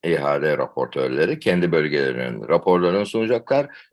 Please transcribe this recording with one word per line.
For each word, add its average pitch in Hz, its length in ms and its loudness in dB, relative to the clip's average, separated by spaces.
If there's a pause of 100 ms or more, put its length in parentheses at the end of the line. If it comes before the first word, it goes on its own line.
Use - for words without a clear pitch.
E 82 140 0
H 71 260 0
D 76 160 0
raportörleri 67 800 -2
kendi 90 340 0
bölgelerinin 64 760 -2
raporlarını 90 580 2
sunacaklar. 120 640 -2 (240)